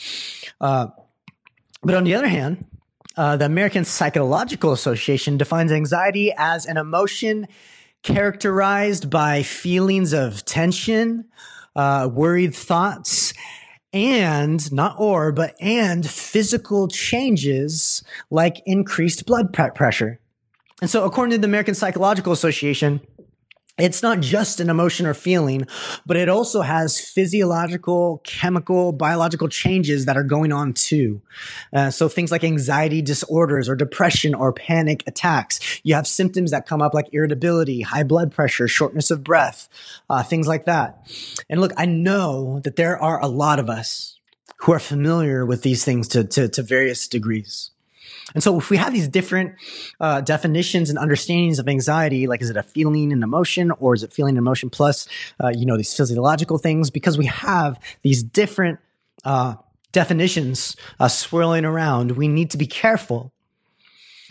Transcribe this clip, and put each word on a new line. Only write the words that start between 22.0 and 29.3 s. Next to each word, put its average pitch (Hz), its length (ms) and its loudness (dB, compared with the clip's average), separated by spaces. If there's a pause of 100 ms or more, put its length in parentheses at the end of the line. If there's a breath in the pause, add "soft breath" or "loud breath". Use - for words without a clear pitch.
Association, 143 680 0 (800)
it's 175 240 2
not 226 180 2
just 180 400 0
an 170 80 0
emotion 165 380 0
or 151 80 0
feeling, 139 520 0 (380 loud breath)
but 170 140 0
it 175 100 0
also 220 320 0
has 160 400 -2
physiological, 175 1200 0
chemical, 180 720 0
biological 160 560 0